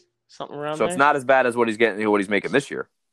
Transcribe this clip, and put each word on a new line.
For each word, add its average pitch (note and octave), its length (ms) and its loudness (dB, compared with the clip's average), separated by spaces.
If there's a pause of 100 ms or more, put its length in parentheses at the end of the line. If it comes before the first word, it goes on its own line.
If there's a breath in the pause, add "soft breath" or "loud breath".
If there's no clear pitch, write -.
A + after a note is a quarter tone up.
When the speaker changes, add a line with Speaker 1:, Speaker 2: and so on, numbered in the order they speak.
(280)
Speaker 1:
something - 300 -14
around D3 200 -8
Speaker 2:
So A#2+ 80 0
it's - 80 -2
Speaker 1:
there. - 40 -6
Speaker 2:
not D3 180 4
as C3+ 80 -4
bad C3 220 4
as A#2 100 -2
what A#2+ 120 0
he's G#2+ 100 -4
getting, G#2+ 320 0
what G#2 120 4
he's F#2+ 60 -4
making F#2+ 240 -2
this C#3 200 0
year. C2 180 -8 (240)